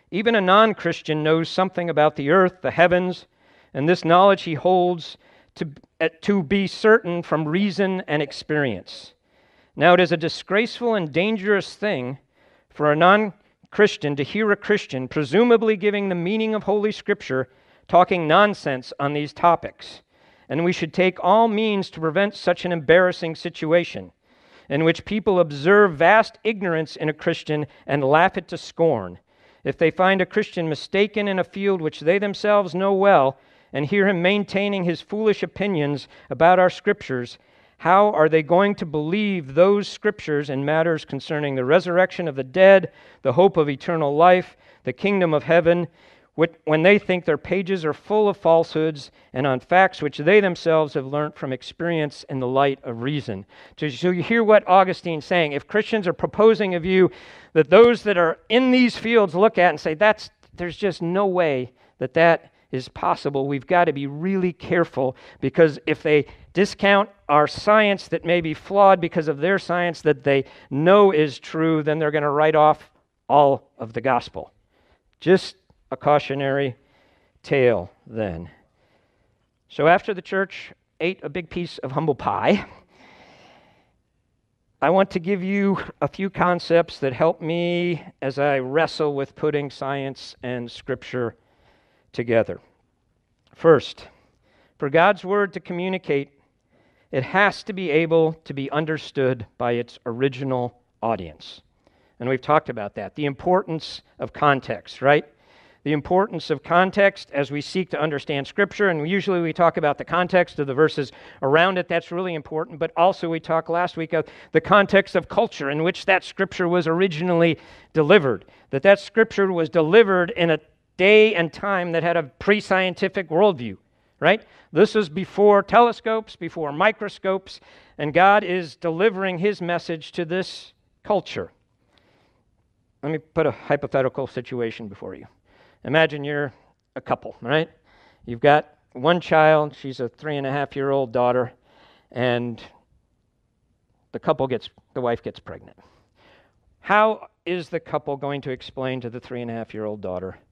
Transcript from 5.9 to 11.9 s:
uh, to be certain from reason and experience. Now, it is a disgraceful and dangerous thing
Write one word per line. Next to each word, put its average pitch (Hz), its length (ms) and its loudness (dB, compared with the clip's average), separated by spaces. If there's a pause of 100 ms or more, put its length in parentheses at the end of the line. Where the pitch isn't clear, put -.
uh, 160 80 0 (100)
to 202 240 0
be 196 240 -2
certain 214 560 2
from 156 240 -2
reason 185 580 -2
and 151 160 -2
experience. 143 920 -6 (640)
Now, 170 160 6
it 180 80 4
is 165 100 2
a 170 60 0
disgraceful 214 800 -4
and 170 180 -4
dangerous 196 640 -2
thing 139 440 -6 (500)